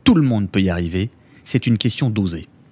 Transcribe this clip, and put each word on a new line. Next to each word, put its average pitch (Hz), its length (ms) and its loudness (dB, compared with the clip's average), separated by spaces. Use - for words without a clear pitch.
Tout 240 120 6
le 156 80 4
monde 107 260 0
peut 98 120 0
y 92 80 2
arriver. 90 400 -2
C'est - 220 -2
une 117 100 2
question 120 320 -2
d'oser. 92 380 -4